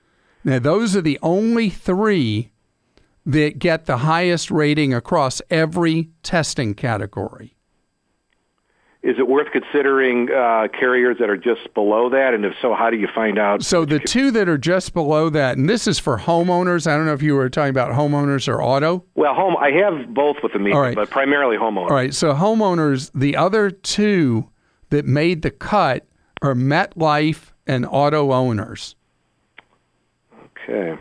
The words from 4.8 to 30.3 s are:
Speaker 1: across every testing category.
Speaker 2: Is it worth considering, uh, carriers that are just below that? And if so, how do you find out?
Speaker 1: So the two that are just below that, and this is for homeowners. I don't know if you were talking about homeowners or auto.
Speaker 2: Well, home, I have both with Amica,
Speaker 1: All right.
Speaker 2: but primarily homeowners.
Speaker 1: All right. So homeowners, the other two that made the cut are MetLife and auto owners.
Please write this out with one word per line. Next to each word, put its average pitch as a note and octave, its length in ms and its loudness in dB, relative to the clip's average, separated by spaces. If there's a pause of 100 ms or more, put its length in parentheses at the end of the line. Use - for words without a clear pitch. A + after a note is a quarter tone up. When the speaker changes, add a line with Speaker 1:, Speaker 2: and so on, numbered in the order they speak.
Speaker 1:
across C3 560 0
every D#3+ 580 0 (140)
testing C#3+ 520 -2
category. G#2 800 -6 (1500)
Speaker 2:
Is B2 160 0
it B2+ 100 2
worth C#3+ 220 2
considering, C3 800 0
uh, A#2 380 2 (100)
carriers B2 420 2
that A2+ 100 0
are G2+ 60 0
just - 380 -4
below A2 360 0
that? C3+ 240 2
And G#2 100 -2
if F#2+ 80 -2 (100)
so, A#2+ 120 0
how A2+ 160 0
do A#2 80 0
you G2 160 -2
find G#2+ 240 0
out? G#2 240 0
Speaker 1:
So E3+ 240 0
the D3 120 0
two C4 340 0
that G#3+ 160 2
are D#3 100 2
just F3 360 -2
below D#3 360 0
that, C#3 260 0
and C3+ 120 2
this A3+ 180 0
is F3+ 120 0
for B2 200 -2
homeowners. F3 680 0
I D3+ 100 2
don't D#3 100 0
know D3+ 80 0
if C3+ 80 -4
you D3+ 120 2
were C3 140 2
talking C#3+ 220 0
about C3 220 0
homeowners C#3+ 540 0
or A#2+ 160 -2
auto. D3+ 420 0 (100)
Speaker 2:
Well, D3 200 2
home, F3 240 0
I D3 140 2
have D#3+ 420 0
both C#3+ 280 2
with - 120 -4
Amica, G3 220 0
Speaker 1:
All C#3+ 60 4
right. B2 120 0
Speaker 2:
but G#2 160 -2
primarily C#3 460 2
homeowners. G2 340 -2
Speaker 1:
All C#3+ 60 2
right. C3 180 0
So D3+ 200 0
homeowners, E3+ 800 0
the C#3+ 220 0
other G3 340 0
two F3+ 800 0 (420)
that D3 160 0
made D#3+ 360 0
the D3+ 80 -2
cut E3 540 -2 (380)
are C#3 120 0
MetLife D3+ 1000 0 (140)
and B2+ 200 -2
auto D3 460 0
owners. A#2+ 640 -2 (1600)